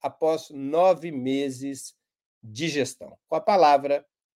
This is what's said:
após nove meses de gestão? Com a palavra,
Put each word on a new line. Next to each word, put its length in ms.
após 500
nove 600
meses 840
de 260
gestão? 500
Com 60
a 60
palavra, 640